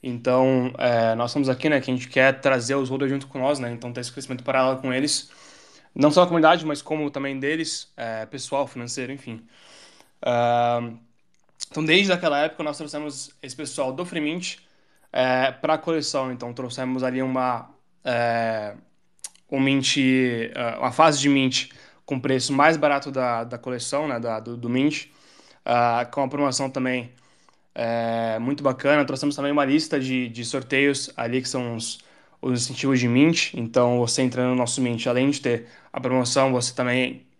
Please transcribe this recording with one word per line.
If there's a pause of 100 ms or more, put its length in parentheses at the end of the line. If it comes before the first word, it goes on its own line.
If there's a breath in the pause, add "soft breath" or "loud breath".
Então,
é,
nós
estamos
aqui,
né,
que
a
gente
quer
trazer
os
holders
junto
com
nós,
né?
Então,
ter
esse
crescimento
paralelo
com
eles. (640 loud breath)
Não
só
na
comunidade,
mas
como
também
deles,
é,
pessoal,
financeiro,
enfim. (760 loud breath)
Ah, (800)
então,
desde
aquela
época,
nós
trouxemos (120)
esse
pessoal
do
Free
Mint, (520 soft breath)
é,
pra
coleção.
Então,
trouxemos
ali
uma, (340)
é, (720)
um
mint,
é,
uma
fase
de
mint (380 loud breath)
com
preço
mais
barato
da,
da
coleção,
né,
da,
do,
do
mint, (540 soft breath)
ah,
com
uma
promoção
também... (640 soft breath)
é,
muito
bacana.
Trouxemos
também
uma
lista
de,
de
sorteios
ali,
que
são
os, (420 soft breath)
os
incentivos
de
mint.
Então,
você
entrando
no
nosso
mint,
além
de
ter (240 loud breath)
a
promoção,
você
também (120)